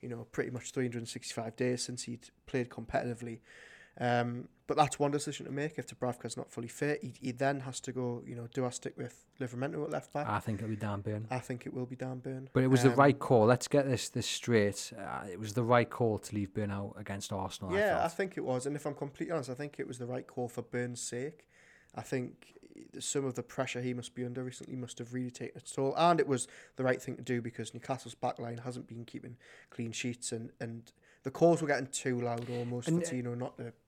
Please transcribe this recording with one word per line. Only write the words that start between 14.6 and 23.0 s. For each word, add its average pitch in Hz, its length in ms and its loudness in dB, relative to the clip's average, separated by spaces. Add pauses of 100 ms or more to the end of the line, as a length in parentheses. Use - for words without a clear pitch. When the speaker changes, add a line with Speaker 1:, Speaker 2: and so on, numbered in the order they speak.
Speaker 2:
Uh, 95 320 -8
it 90 100 -8
was 107 140 -6
the 123 100 2
right 120 260 8
call 110 300 2
to - 160 -8
leave 101 180 -2
Burn 104 180 -2
out 101 260 -4
against 101 360 -6
Arsenal, 98 400 -4
I 190 60 2
Speaker 1:
Yeah, 202 180 2
I - 40 2
Speaker 2:
felt. 170 120 0
Speaker 1:
think 190 240 -4
it - 80 -4
was. 127 220 0
And 143 100 -2
if 143 80 -6
I'm 147 80 -2
completely 147 400 -6
honest, 135 160 -2
I 123 60 -4
think 143 240 -10
it 135 80 -4
was 120 100 -8
the 120 80 -6
right 127 200 -6
call 123 220 -4
for 120 140 -8
Burn's 123 400 -4
sake. 131 440 -8 (480)
I - 80 -10
think - 520 -4 (460)
some - 260 0